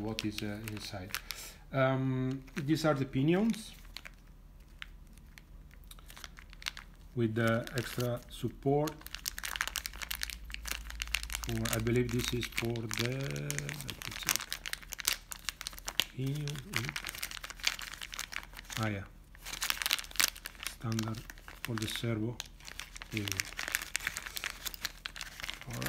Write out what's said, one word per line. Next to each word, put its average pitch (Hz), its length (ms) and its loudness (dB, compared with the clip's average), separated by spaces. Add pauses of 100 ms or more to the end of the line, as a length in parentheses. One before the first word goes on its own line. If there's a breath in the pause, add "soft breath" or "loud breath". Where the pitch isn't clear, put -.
what 107 240 -2
is, 107 180 0
uh, 104 160 -2 (140)
inside. 101 380 -6 (640 loud breath)
Um, 131 720 4 (120)
these 151 300 4
are 151 100 8
the 131 100 4
pinions 175 680 4 (3500)
with 113 180 6
the 113 300 8 (120)
extra 123 440 2 (100)
support. 147 640 4 (2500)
Or 113 120 4 (100)
I 117 60 6
believe 120 340 6
this 123 200 2
is 117 140 2
for 117 280 2
the, 113 360 0
let 143 920 -2
me - 80 -4 (100)
check. - 160 4 (1800)
Pinion, 143 300 2
mm. 147 440 -2 (1900)
Ah, 110 80 4
yeah. 101 160 -2 (1700)
Standard 113 420 2 (420)
for 123 120 0
the 110 140 0
servo. 117 480 2 (720)
Here 107 120 0
we 98 60 0
go. - 100 -2 (2250)
All 123 200 -2